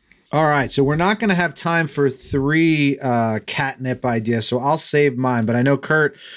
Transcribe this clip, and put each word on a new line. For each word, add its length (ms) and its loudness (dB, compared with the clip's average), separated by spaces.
All 160 2
right. 240 0
So 120 2
we're 120 0
not 240 0
gonna 140 0
have 220 -2
time 320 -2
for 200 0
three, 920 0
uh, 480 0
catnip 580 -4
ideas. 420 -2
So 120 -2
I'll 180 0
save 400 0
mine. 300 0
But 80 0
I 80 2
know, 120 4
Kurt, 400 0